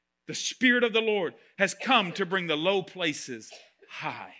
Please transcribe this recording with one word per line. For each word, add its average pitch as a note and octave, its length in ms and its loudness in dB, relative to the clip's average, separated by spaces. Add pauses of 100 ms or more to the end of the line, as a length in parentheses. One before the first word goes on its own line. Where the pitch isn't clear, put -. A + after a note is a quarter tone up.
(280)
the D#3 80 -8
Spirit B3 480 2
of A3+ 100 0
the A3+ 80 2
Lord G3+ 320 0 (240)
has F#3+ 160 2
come A3 380 2
to F#3+ 120 -2
bring F3+ 220 -2
the D#3+ 100 0
low F#3 280 2
places C#3+ 680 -6 (380)
high. G#2+ 500 -10